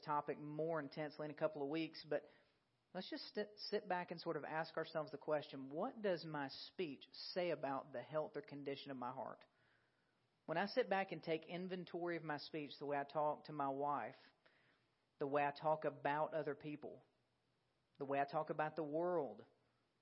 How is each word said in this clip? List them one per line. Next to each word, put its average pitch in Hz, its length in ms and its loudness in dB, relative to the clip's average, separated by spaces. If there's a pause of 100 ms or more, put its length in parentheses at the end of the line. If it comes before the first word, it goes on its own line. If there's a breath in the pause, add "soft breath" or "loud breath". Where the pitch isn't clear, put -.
topic 147 340 2
more 156 400 0
intensely 151 460 -4
in 151 60 -2
a - 20 -6
couple 151 280 2
of 139 60 0
weeks, 160 420 0
but 147 140 4 (720 loud breath)
let's 185 160 -4
just - 240 -6
sit, 208 160 -2 (200)
sit 202 200 0
back 180 220 0
and 170 100 -6
sort 160 160 2
of 139 80 -4
ask 160 320 -2
ourselves 160 340 0
the 143 60 -4
question, 139 540 0
what 220 300 -2
does 175 240 2
my 147 220 -2 (200)
speech 151 380 -4 (280)
say 175 180 4
about 147 400 0
the 123 100 -4
health 151 340 0
or 143 60 -2
condition 139 500 -6
of 131 60 -6
my 123 140 -2
heart? 113 280 -6 (1080 soft breath)
When 160 100 2
I 190 100 6
sit 202 220 4
back 190 220 2
and 165 100 -4
take 160 280 0
inventory 175 680 -2
of 160 80 -2
my 151 140 0
speech, 143 420 -6
the 147 60 -6
way 143 120 2
I 143 60 2
talk 147 420 2
to 156 80 -8
my 143 140 0
wife, 139 480 0 (1040 soft breath)
the 147 80 2
way 143 180 6
I 143 60 4
talk 156 320 2
about 143 500 2
other 147 220 0
people, 143 460 -8 (960)
the 143 80 -4
way 139 160 4
I - 20 6
talk 156 260 0
about 151 260 0
the 165 80 2
world, 147 600 2 (580)